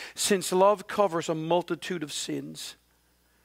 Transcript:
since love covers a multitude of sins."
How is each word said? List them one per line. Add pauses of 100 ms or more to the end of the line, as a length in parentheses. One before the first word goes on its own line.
(140)
since
love
covers
a
multitude
of
sins." (720)